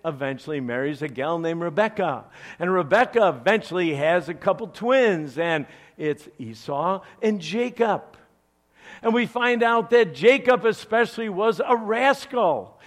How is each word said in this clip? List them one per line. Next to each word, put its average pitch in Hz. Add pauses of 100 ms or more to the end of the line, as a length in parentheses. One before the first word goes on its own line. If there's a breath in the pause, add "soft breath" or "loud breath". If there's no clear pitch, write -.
eventually 139
marries 131
a 147
gal 139
named 165
Rebekah. 175 (320 loud breath)
And 180
Rebekah 190
eventually 165
has 156
a 175
couple 190
twins, 202
and 165 (300 loud breath)
it's 151 (100)
Esau 143 (200 loud breath)
and 214
Jacob. 214 (1000 loud breath)
And 226
we 240
find 240
out 233
that 226
Jacob 220
especially 226
was 202
a 262
rascal. 226